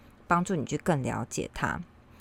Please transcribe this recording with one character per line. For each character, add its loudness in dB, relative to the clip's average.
帮 4
助 0
你 0
去 -2
更 2
了 -2
解 -6
他。 -2